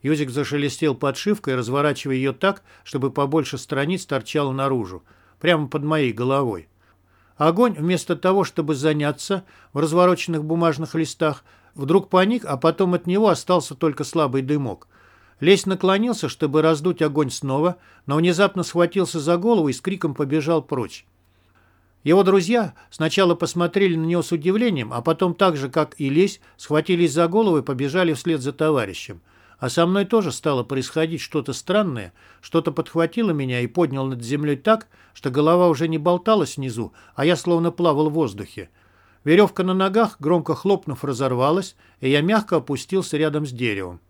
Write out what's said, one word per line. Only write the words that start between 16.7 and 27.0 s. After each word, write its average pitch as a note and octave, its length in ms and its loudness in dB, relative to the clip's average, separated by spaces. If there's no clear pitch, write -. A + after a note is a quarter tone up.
огонь D3 280 0
снова, C#3+ 460 -2
но C#3 100 -2
внезапно F3+ 480 2
схватился F3 560 -2
за D#3+ 160 2
голову F#3 320 2
и C3 60 0
с - 80 -8
криком F3+ 340 -4
побежал D3 460 0
прочь. B2 440 -8
Его F3+ 200 4
друзья F#3+ 500 2
сначала F3 460 2
посмотрели F3 600 0
на D#3+ 100 -2
него E3+ 180 0
с - 80 -4
удивлением, F3 600 0
а A#2 100 -6
потом E3 340 0
так F#3 200 2
же, C3+ 140 -4
как D3+ 300 -2
и C#3 100 0
Лесь, F3+ 320 2
схватились D#3 560 0